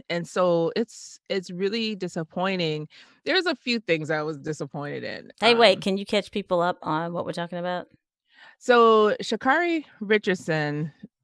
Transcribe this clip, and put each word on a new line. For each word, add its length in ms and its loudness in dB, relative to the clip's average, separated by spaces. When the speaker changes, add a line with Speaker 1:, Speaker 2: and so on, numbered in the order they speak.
Speaker 1:
and 180 -4
so 480 2
it's, 420 -6
it's 200 -4
really 460 -2
disappointing. 880 -4
There's 220 0
a 100 -2
few 240 -4
things 300 -2
I 120 0
was 140 -6
disappointed 680 -8
in. 360 -10
Speaker 2:
Hey, 140 6
wait, 220 6
Speaker 1:
Um, 40 -8
Speaker 2:
can 160 -2
you 80 -6
catch 280 -2
people 280 -2
up 220 0
on 320 -4
what 100 -6
we're 80 -6
talking 240 -8
about? 320 -6
Speaker 1:
So 640 6
Sha'Carri 640 0
Richardson 920 0